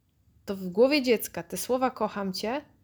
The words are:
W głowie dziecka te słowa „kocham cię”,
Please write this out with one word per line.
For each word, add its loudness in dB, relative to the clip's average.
W -6
głowie 4
dziecka 0
te -8
słowa 0
„kocham -4
cię”, -4